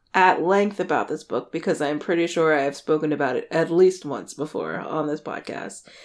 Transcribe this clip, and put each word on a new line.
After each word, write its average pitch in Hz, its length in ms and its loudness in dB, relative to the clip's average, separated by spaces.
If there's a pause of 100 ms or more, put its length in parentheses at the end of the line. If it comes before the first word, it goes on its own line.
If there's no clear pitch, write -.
(140)
at 185 280 6
length 202 380 2
about 143 280 0
this - 160 -6
book - 280 -6
because - 300 -2
I'm 147 180 -2
pretty 170 260 0
sure 165 280 2
I 147 100 4
have 139 120 -2
spoken 156 380 0
about 139 220 0
it - 160 -4
at 165 180 0
least 185 360 4
once 120 280 -8
before 87 460 -6
on 151 280 -4
this 147 140 -6
podcast. - 640 -10 (200)